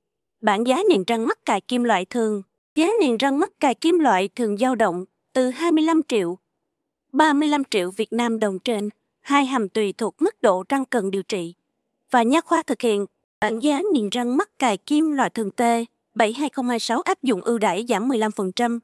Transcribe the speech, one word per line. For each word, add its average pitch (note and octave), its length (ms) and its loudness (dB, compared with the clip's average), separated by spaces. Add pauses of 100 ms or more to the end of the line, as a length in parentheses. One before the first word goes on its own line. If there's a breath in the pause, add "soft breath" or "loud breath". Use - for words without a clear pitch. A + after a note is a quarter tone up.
(400)
Bảng G#3+ 260 0
giá C4 220 2
niềng G3+ 180 4
răng A3+ 200 0
mắc - 180 -4
cài G3 160 0
kim A#3+ 240 -2
loại G3 200 2
thường. G#3+ 380 -4 (320)
Giá D#4+ 140 2 (120)
niềng B3 160 2
răng C4+ 220 2
mắc - 220 -4
cài B3+ 140 2
kim E4 240 2
loại G3+ 380 2
thường G#3+ 200 -2
dao B3+ 180 0
động F#3+ 300 0 (280)
từ B3+ 180 2
hai D#4+ 220 0
mươi D#4 120 4
lăm D#4+ 240 4
triệu, F#3 300 -2 (760)
ba D4+ 200 4
mươi D4 160 2
lăm D4 160 0
triệu F#3 260 -2
Việt G#3+ 220 -6
Nam A3+ 260 -2
đồng G3 200 -2
trên G#3 300 -4 (320)
hai C#4+ 260 0
hàm B3 220 -2
tùy G#3 240 -2
thuộc G#3+ 300 -6
mức G4 200 -2
độ F#3+ 260 4
răng C#4 160 -2
cần F#3 260 -4
điều F#3+ 120 -4
trị F3 320 -8 (560)
và A#3+ 120 4
nha C4+ 180 2
khoa E4 220 0
thực - 180 -6
hiện. G3+ 260 0 (340)
Bảng A3 220 -2
giá D4 200 0 (100)
niềng G#3+ 180 0
răng B3 260 -2
mắc - 220 -4
cài A3+ 180 2
kim D4+ 360 0
loại B3 180 0
thường G#3 200 -6
T - 120 -4 (520)
bảy A3 180 0
hai C#4 160 -4
không B3 200 -6
hai A#3+ 100 -2
sáu A#3 220 -2
áp - 220 -4
dụng A3 180 0
ưu A#3 180 -2
đãi G3+ 300 0
giảm A3+ 200 0
mười C4 100 0
lăm G#3+ 140 0
phần F#3+ 200 -4
trăm A#3 320 -2